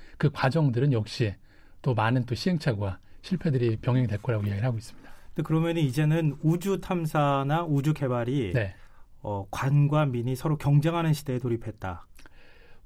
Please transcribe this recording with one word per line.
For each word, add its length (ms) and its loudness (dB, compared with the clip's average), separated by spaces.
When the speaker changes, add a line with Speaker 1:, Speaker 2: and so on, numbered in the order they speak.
Speaker 1:
그 120 4
과정들은 640 2
역시 420 -2
또 120 0
많은 320 2
또 100 -4
시행착오와 640 -2
실패들이 560 0
병행이 280 2
될 160 -4
거라고 240 0
이야기를 200 -2
하고 120 0
있습니다. 280 -14
Speaker 2:
근데 120 -4
그러면은 360 0
이제는 600 2
우주 380 2
탐사나 840 0
우주 280 2
개발이, 640 -2
Speaker 1:
네. 200 -2
Speaker 2:
어, 300 -6
관과 560 2
민이 280 -2
서로 220 -2
경쟁하는 560 2
시대에 260 -4
돌입했다. 680 -6